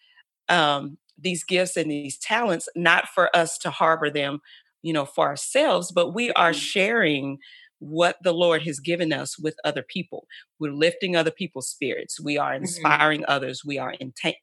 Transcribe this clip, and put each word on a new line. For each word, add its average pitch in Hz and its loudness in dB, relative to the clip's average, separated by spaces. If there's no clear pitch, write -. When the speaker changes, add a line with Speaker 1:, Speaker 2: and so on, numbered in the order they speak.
Speaker 1:
um, 147 2
these 175 -4
gifts 180 0
and 156 -2
these 147 -6
talents, 220 -2
not 165 4
for 180 2
us 165 2
to 170 -4
harbor 160 2
them, 143 -4
you 160 -4
know, 143 0
for 151 0
ourselves, 180 0
but 175 2
we 233 -2
are 170 4
Speaker 2:
Mm-hmm. 147 -2
Speaker 1:
sharing 156 0
what 160 0
the 175 2
Lord 165 4
has 147 -6
given 165 -2
us 135 -6
with 156 -6
other 147 -2
people. - -10
We're 147 -4
lifting 170 2
other 160 4
people's 156 -8
spirits. - -6
We 147 -2
are 143 -2
Speaker 2:
Mm-hmm. 143 -6
Speaker 1:
inspiring 156 4
others. 135 -2
We 143 -4
are 127 -4
enta-, 135 -4